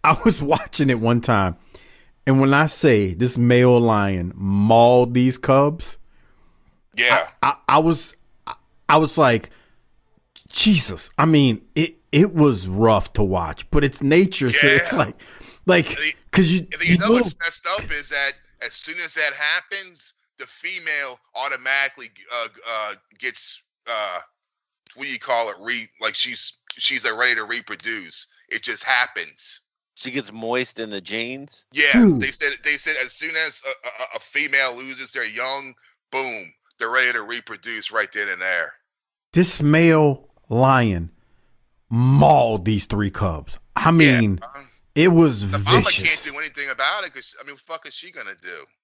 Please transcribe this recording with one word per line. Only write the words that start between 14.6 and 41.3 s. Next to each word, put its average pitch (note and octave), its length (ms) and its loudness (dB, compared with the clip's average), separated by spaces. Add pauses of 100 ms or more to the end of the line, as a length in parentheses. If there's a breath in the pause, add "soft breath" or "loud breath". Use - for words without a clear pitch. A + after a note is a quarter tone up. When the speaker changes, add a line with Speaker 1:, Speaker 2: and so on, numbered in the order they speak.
Speaker 1:
it's E3 240 2
Speaker 2:
Yeah. D#3 80 -2
Speaker 1:
like, A2 160 -2 (500 loud breath)
like, F3 240 2
Speaker 2:
And - 80 -10
the, D3+ 160 -4 (180)
Speaker 1:
'cause F#3 200 4
you, F#3 80 2 (120)
Speaker 2:
and D#3 100 -10
the, E3+ 60 -2
you F3 80 6
Speaker 1:
these F3 40 2
Speaker 2:
know G3+ 140 2
what's B3 120 4
Speaker 1:
little E3+ 200 -10
Speaker 2:
messed E3+ 220 -6
up G3 240 -4
is D3 180 -8
that C#3 240 -4 (280)
as A#2+ 120 -12
soon D#3+ 260 -14
as E3 140 -12
that D3+ 200 -2
happens, E3+ 800 -8 (240)
the C3 100 -16
female D#3 720 -8 (160)
automatically, C3 720 -6 (240)
uh, A#2 140 -6 (200)
uh, G#2+ 260 -8 (260)
gets, - 420 -12 (260)
uh, G#2 320 -6 (760)
what C3+ 100 -14
do C#3 60 -10
you A#2+ 80 -10
call A#2 300 -2
it? G2 100 -10
Re-, A2+ 300 -8 (120)
like, A2 140 -4
she's, - 380 -8 (240)
she's, C3 280 -2
uh, A2 100 -2
ready A#2+ 200 0
to A2 80 -4
reproduce. G#2+ 840 -10 (220)
It A2+ 140 -8
just A2+ 200 -8
happens. A#2+ 760 -6 (360)
Speaker 3:
She C3 160 -14
gets A#2+ 200 -10
moist A#2 480 -8
in A2 100 -10
the G2 120 -10
jeans? A#2 720 -12
Speaker 2:
Yeah, D3 200 2
Speaker 1:
Dude. F#3+ 280 6
Speaker 2:
they C3+ 100 -4
said, C#3+ 220 -4 (100)
they D3 140 -2
said D#3 260 -6
as B2 80 -10
soon D#3+ 240 -10
as D#3+ 300 -6
a, C3+ 40 -6 (180)
a, A2+ 300 -12
a - 20 -8
female C3+ 580 -4
loses C3 340 -14
their B2 140 -6
young, C3 480 -8 (360)
boom, A#2 440 -8 (260)
they're A2+ 100 -4
ready B2 240 0
to A2+ 80 -4
reproduce A2+ 680 -12
right G#2+ 200 -4
then G#2 180 -6
and F2+ 120 -8
there. F2+ 320 -6 (600)
Speaker 1:
This F3+ 280 0
male D#3 680 4 (180)
lion A2+ 640 2 (800)